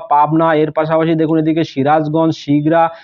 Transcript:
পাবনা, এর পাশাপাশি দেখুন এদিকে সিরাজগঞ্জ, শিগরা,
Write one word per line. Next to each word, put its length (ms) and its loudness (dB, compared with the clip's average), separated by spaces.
পাবনা, 460 2
এর 160 0
পাশাপাশি 440 0
দেখুন 240 0
এদিকে 260 0
সিরাজগঞ্জ, 680 0
শিগরা, 480 0